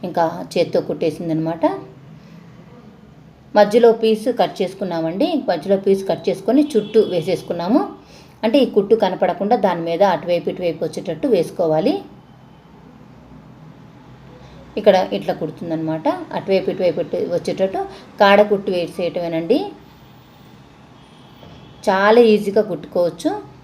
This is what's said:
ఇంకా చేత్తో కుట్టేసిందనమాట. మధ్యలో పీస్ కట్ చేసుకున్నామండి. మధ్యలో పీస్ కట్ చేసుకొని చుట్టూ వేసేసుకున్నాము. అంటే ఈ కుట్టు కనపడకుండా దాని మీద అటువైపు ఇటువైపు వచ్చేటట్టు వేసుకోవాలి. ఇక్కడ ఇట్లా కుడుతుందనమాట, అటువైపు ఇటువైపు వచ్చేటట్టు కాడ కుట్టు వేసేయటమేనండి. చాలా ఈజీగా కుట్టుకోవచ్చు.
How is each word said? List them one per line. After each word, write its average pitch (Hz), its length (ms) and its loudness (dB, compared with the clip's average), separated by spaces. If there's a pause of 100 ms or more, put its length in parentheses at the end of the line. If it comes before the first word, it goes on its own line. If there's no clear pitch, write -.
ఇంకా 170 420 -2 (120)
చేత్తో 170 220 2
కుట్టేసిందనమాట. 165 960 -2 (1800)
మధ్యలో 220 360 6
పీస్ 220 460 0
కట్ 190 240 -2
చేసుకున్నామండి. 180 880 -4
మధ్యలో 190 280 0
పీస్ 196 320 0
కట్ 175 200 -2
చేసుకొని 247 480 0
చుట్టూ 214 240 2
వేసేసుకున్నాము. 180 880 -2 (560)
అంటే 226 140 2
ఈ 254 120 2
కుట్టు 202 240 2
కనపడకుండా 196 600 0
దాని 185 240 0
మీద 165 220 0
అటువైపు 175 480 0
ఇటువైపు 170 340 -4
వచ్చేటట్టు 165 440 -6
వేసుకోవాలి. 185 760 0 (2750)
ఇక్కడ 190 360 4
ఇట్లా 196 220 -4
కుడుతుందనమాట, 160 760 -6
అటువైపు 196 600 -4
ఇటువైపు 175 340 -2 (100)
వచ్చేటట్టు 180 720 -4 (340)
కాడ 202 220 8
కుట్టు 208 280 0
వేసేయటమేనండి. 170 960 -2 (2250)
చాలా 208 320 6
ఈజీగా 208 420 4
కుట్టుకోవచ్చు. 175 880 -4 (120)